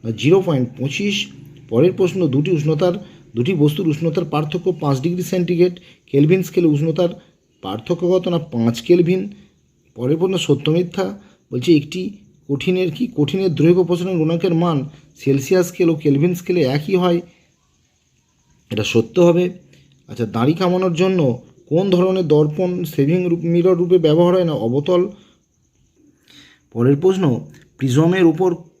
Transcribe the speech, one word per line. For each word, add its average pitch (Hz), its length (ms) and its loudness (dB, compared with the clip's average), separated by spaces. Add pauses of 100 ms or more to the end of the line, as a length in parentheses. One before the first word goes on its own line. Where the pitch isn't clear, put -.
না 113 80 -6
জিরো 147 340 2
পয়েন্ট 135 320 0
পঁচিশ। 104 500 -4 (420)
পরের 147 240 2
প্রশ্ন, 185 340 -2
দুটি 147 240 0
উষ্ণতার, 160 420 0 (420)
দুটি 123 180 -2
বস্তুর 151 340 0
উষ্ণতার 160 380 -2
পার্থক্য 156 460 -4
পাঁচ 139 300 -2
ডিগ্রি 175 220 -4
সেন্টিগ্রেড, 180 560 0 (280)
কেলভিন 160 360 4
স্কেলে 180 240 0
উষ্ণতার 156 420 0 (520)
পার্থক্য 139 460 -6
কত? 185 200 0
না 175 120 0
পাঁচ 117 420 -2
কেলভিন। 180 480 2 (680)
পরের 131 220 -2
প্রশ্ন, 185 200 0
সত্য 151 340 0
মিথ্যা 180 480 -2 (320)
বলছে, 127 240 2
একটি 185 420 -4 (320)
কঠিনের 180 420 -2
কি, 127 240 -6
কঠিনের 170 400 -2
দৈর্ঘ্য 175 280 4
প্রসারণ 175 340 -2
গুণাঙ্কের 165 360 0
মান 160 360 0 (260)
সেলসিয়াস 156 520 0
স্কেল 180 220 0
ও 165 60 0
কেলভিন 156 400 0
স্কেলে 180 260 -2
একই 147 340 -2
হয়, 175 260 2 (1500)
এটা 110 120 -4
সত্য - 360 0
হবে। 175 300 4 (580)
আচ্ছা, - 180 -6
দাড়ি 113 280 0
কামানোর 180 400 0
জন্য 170 480 0 (240)
কোন 196 240 0
ধরনের 185 380 2
দর্পণ 156 560 0
সেভিং 160 420 0
রূপ-, 170 180 -2
মিরর 170 340 0
রূপে 180 200 2
ব্যবহার 170 380 4
হয়? 185 80 2
না 160 100 -2
অবতল। 143 560 0 (1600)
পরের 127 260 2
প্রশ্ন, 180 420 0 (380)
প্রিজমের 165 480 2
উপর 170 300 2 (240)